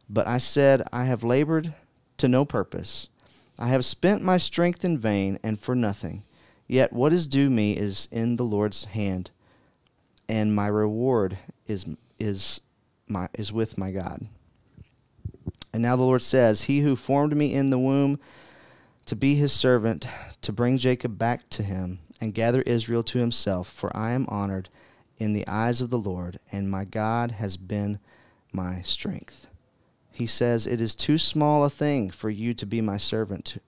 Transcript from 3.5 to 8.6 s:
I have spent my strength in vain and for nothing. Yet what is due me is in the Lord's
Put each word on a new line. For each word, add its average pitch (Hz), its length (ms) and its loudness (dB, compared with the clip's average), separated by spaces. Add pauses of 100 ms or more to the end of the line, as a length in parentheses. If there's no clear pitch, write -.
I 120 120 -2
have 127 140 4
spent 196 380 2
my 185 140 4
strength 175 480 0
in 170 140 2
vain 101 440 0
and 107 160 -2
for 127 160 -2
nothing. 101 480 -2 (460)
Yet 127 240 4
what 139 200 2
is 170 140 0
due 139 240 2
me 107 260 2
is 98 360 -4
in 117 240 -2
the 123 80 -2
Lord's 104 400 -2